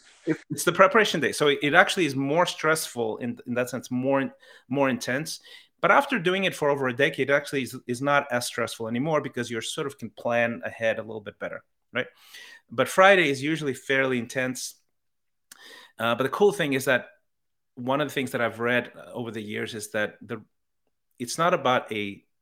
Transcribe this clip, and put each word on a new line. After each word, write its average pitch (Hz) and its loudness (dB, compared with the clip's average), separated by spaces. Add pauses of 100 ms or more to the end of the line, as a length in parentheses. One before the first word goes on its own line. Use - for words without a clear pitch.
(260)
it, 160 0 (140)
it's 139 -6
the 175 2
preparation 190 4
day. 110 0
So 151 2
it, 139 2
it 147 2
actually 180 4
is 139 -4
more 143 2
stressful 123 -2
in, 120 -6
in 123 -6
that 123 -2
sense, - -10
more 131 0
in-, 127 -4 (360)
more 135 2
intense. 131 -4 (400)
But 170 6
after 254 4
doing 185 0
it 180 -2
for 147 2
over 135 0
a 123 0
decade, 135 2
it 139 4
actually 143 0
is, 123 -8 (120)
is 120 -4
not 143 2
as 120 -2
stressful 113 -6
anymore 143 0
because 120 -6
you're 113 -4
sort 143 -6
of - -12
can 113 -12
plan 117 -2
ahead 110 -2
a - -12
little 107 -10
bit 101 -16
better, 90 -10 (280)
right? 127 -4 (640)
But 127 0
Friday 190 8
is 131 -2
usually 151 -2
fairly 135 0
intense. 127 -6 (1200)
Uh, 117 0
but 117 -2
the 131 -2
cool 202 4
thing 151 -2
is 131 -2
that 131 2 (640)
one 131 -2
of 147 -2
the - -12
things 127 -4
that 127 -4
I've 113 -2
read 117 0 (200)
over 117 -8
the 110 -10
years 107 -8
is 104 -10
that 107 -4
the, 107 -12 (760)
it's 120 -8
not 170 2
about 127 2
a, 101 -6 (180)